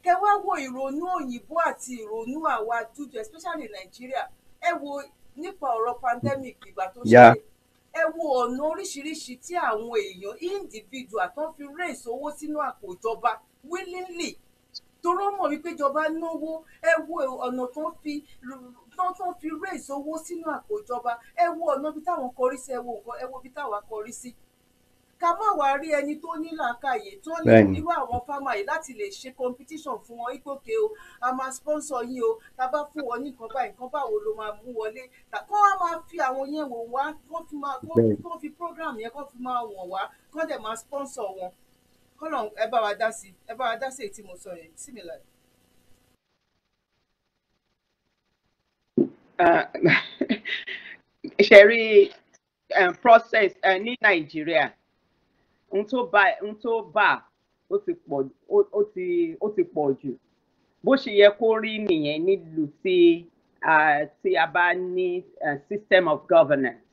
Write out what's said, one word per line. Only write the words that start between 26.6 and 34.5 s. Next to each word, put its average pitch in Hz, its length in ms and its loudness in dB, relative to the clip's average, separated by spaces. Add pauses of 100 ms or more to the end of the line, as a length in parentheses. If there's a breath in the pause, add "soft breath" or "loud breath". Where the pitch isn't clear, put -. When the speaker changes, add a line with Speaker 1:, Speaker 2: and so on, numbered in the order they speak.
Speaker 1:
tó 320 100 -12
ní 330 140 -6
Speaker 2:
Bẹ́ẹ̀ni. 104 320 8
Speaker 1:
irú - 120 -6
àwọn - 360 -4
farmer 277 300 -6
yìí 202 100 -6
láti 302 280 -8
lè 208 160 -10
ṣe 254 260 -18
competition 247 640 -10
fún 233 180 -20
wọn, 240 180 -8
ipò 277 160 -14
òkè - 240 -10
o, 440 200 -2 (220 soft breath)
a 247 160 -2
máa 262 180 -6
sponsor 294 520 -6
yín 247 200 -6
o, 226 160 0 (140)
tá 254 140 -2
bá 294 160 -2
fún 294 220 -10
wọn 247 160 -6
ní 285 100 -8
nǹkan 226 180 -16
báyìí, 226 220 -6
nǹkan 247 200 -16
báwo 254 280 -4
ló 214 160 -6
máa 214 180 -10